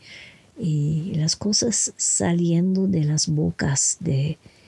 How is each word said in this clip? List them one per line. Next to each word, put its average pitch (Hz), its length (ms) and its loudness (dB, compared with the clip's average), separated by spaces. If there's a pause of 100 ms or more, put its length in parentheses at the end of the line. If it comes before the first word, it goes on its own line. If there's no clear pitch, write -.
(580)
y 156 560 -2
las 156 220 0
cosas 208 600 -2
saliendo 175 920 2
de 170 180 2
las 147 240 0
bocas 156 720 0
de, 143 380 -2 (300)